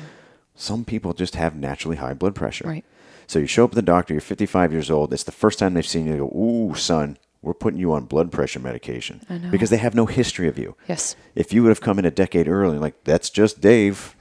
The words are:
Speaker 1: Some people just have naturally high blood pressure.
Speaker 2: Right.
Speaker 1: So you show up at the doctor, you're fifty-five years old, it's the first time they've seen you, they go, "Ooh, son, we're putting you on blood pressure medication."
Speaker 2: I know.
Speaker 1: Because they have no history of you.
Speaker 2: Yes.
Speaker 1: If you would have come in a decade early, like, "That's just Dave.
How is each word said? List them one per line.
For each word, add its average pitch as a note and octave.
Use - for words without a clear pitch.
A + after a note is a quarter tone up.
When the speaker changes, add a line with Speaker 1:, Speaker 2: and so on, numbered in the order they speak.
Speaker 1:
Some A2+
people A2
just F2+
have D#2+
naturally C#2+
high C2+
blood F#2
pressure. -
Speaker 2:
Right. D#3+
Speaker 1:
So D#2+
you C#2+
show A2+
up A#2+
at -
the A#2
doctor, F2
you're D2+
fifty-five F#2
years D#2
old, D2
it's C#2+
the -
first -
time F#2+
they've E2
seen D#2+
you, D#2
they D2
go, C#2
"Ooh, A2
son, D2
we're E2+
putting E2+
you F2
on C2+
blood D#2+
pressure C2+
medication." B1
Speaker 2:
I F3
know. F3
Speaker 1:
Because G2+
they A#2
have A2
no A2+
history G#2+
of C#2+
you. -
Speaker 2:
Yes. -
Speaker 1:
If -
you A#2
would A2+
have G#2+
come G2+
in F2+
a D#2+
decade F2
early, F2
like, D2+
"That's -
just G#2+
Dave. G2+